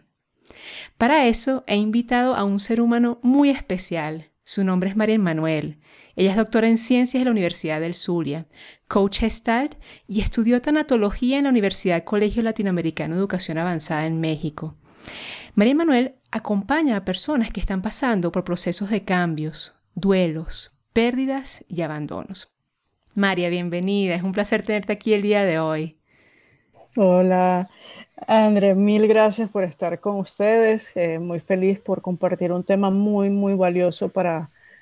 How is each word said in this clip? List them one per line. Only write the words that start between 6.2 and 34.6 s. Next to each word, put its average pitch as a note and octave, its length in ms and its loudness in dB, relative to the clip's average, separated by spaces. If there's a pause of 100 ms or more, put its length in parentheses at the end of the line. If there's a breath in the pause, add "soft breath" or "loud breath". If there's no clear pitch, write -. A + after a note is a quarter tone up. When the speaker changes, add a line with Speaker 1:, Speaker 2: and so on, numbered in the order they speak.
Speaker 1:
es F#3+ 60 0
doctora A3+ 300 2
en A3+ 100 4
ciencias B3 440 2
de B3+ 40 0
la B3 60 2
Universidad F3 500 -2
del E3+ 140 -4
Zulia, E3 500 -4 (420 loud breath)
coach G3+ 340 0
Gestalt A#3 540 -2 (320 loud breath)
y G#3 140 -2
estudió A#3+ 400 0
tanatología C4 800 0
en C#4+ 60 0
la C#4 40 0
Universidad G3 540 0
Colegio G#3 400 -2
Latinoamericano E3+ 720 -4
de F3+ 40 -2
Educación F#3 380 -4
Avanzada D#3+ 480 -2
en D#3+ 140 -2
México. D#3+ 560 -6 (800 loud breath)
María G#3+ 160 4
Emanuel C#4 440 2 (160)
acompaña A3+ 680 -2
a G3 80 -6
personas A3+ 460 -2
que - 100 -8
están F#3+ 200 -2
pasando G#3 500 -2
por F3+ 120 -2
procesos F3 460 -4
de G3+ 140 -2
cambios, D#3+ 720 -4 (220)
duelos, E3+ 840 -2 (140)
pérdidas C4 760 -2
y E3+ 140 -8
abandonos. D3+ 720 -10 (600)
María, F#3 340 0
bienvenida. F3 640 -2
Es F3 80 -4
un F#3+ 80 -2
placer G#3 320 -2
tenerte G#3 300 -4
aquí G#3+ 200 0
el G#3 100 2
día G#3 200 2
de E3+ 160 0
hoy. D#3 380 -4 (960 soft breath)
Speaker 2:
Hola, F#3 760 4 (580 loud breath)
André. G#3 480 4
Mil G#3 320 6
gracias G#3+ 420 4
por G3 140 -2
estar E3+ 360 -4
con G3+ 180 -2
ustedes. A3 760 2
Eh, E3 240 0
muy F3 200 -4
feliz F#3+ 400 0
por F#3 220 -4
compartir F3+ 500 -2
un F3+ 120 -2
tema G3 260 2
muy, G3+ 400 2
muy G3+ 240 0
valioso F3+ 560 0
para, E3 400 -2 (320 soft breath)